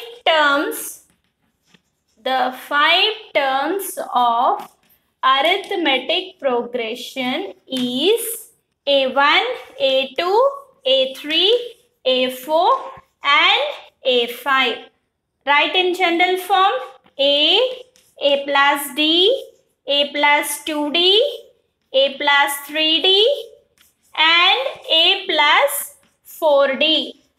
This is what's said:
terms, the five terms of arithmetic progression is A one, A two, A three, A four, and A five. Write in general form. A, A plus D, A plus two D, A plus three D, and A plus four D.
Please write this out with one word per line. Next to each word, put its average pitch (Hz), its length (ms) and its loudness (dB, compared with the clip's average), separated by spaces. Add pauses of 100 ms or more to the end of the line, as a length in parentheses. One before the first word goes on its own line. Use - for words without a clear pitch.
(260)
terms, 311 760 0 (1160)
the 254 360 -2 (100)
five 339 460 2 (220)
terms 294 640 -2 (160)
of 247 560 0 (560)
arithmetic 320 1160 0
progression 247 1120 -6 (140)
is 262 800 -2 (400)
A 277 260 4
one, 311 320 2 (320)
A 269 400 0
two, 415 320 2 (340)
A 262 300 2
three, 359 640 -2 (280)
A 254 260 0
four, 311 380 0 (540)
and 339 380 2 (420)
A 247 240 0
five. 262 520 -2 (680)
Write 302 280 2
in 359 200 0
general 359 420 0
form. 392 360 2 (460)
A, 294 400 2 (640)
A 277 220 0
plus 285 500 0
D, 349 500 2 (420)
A 285 260 -2
plus 294 520 0
two 294 280 -4
D, 403 500 2 (520)
A 269 240 2
plus 285 340 2 (140)
three 311 340 0
D, 403 440 2 (720)
and 359 520 2 (220)
A 370 360 2
plus 339 720 0 (260)
four 277 540 0
D. 294 460 -2 (160)